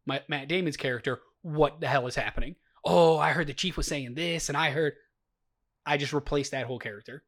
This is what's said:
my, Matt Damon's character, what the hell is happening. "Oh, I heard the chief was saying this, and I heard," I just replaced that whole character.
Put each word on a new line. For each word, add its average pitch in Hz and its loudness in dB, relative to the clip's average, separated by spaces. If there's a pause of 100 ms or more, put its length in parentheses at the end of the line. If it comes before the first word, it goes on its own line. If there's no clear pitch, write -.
my, 139 -4
Matt 143 -4
Damon's 170 -2
character, 127 -4 (220)
what 156 2
the 156 -4
hell 127 2
is 123 -6
happening. 139 -4 (280)
"Oh, 165 8
I 151 4
heard 156 0
the 139 -4
chief 180 -4
was 151 -2
saying 131 -4
this, 165 -4
and 143 -4
I 156 2
heard," 143 0 (920)
I 147 2
just 143 -4
replaced 143 -2
that 131 -4
whole 123 -6
character. 113 -12